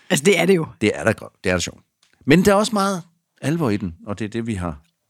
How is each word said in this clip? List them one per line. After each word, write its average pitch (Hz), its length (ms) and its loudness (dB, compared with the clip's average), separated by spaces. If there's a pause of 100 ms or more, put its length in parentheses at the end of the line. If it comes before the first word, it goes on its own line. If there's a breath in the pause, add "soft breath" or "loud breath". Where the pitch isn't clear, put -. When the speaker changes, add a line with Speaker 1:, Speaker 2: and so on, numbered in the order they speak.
Speaker 1:
Altså, 156 160 0
det 214 140 4
er - 60 2
det 190 100 4
jo. 160 120 -2 (140)
Speaker 2:
Det 104 140 2
er 71 80 -10
da 107 80 4
godt. - 220 -6 (100)
Det 98 60 -2
er 90 60 2
da 87 40 0
sjovt. - 240 -10 (420)
Men 160 200 4
der 208 60 4
er 196 40 4
også 208 180 0
meget 196 300 -2 (380)
alvor 151 280 -2
i 104 80 -2
den, 90 180 -8 (120)
og 101 120 -10
det 110 60 -6
er 104 40 -8
det, 113 180 -8
vi 117 60 -4
har 87 280 -8 (280)